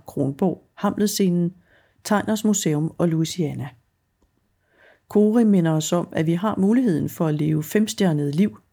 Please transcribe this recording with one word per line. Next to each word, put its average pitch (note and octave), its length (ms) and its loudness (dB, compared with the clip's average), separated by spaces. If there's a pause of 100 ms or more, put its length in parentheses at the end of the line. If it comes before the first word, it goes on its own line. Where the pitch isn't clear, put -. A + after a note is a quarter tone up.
Kronborg, C#3+ 640 -4
Hamletscenen, F#3+ 800 0 (500)
Tejners G#3+ 400 -2
Museum D#3+ 540 0
og F3 120 0
Louisiana. D#3 580 -4 (1400)
Kori G#3+ 340 4
minder F#3+ 280 4
os D#3 220 0
om, F3 180 -2
at D#3+ 140 -2
vi E3 80 2
har F3+ 240 -2
muligheden F#3+ 520 2
for E3 180 -4
at D3+ 80 0
leve D3+ 280 -2
femstjernede E3 680 0
liv G3+ 260 0 (160)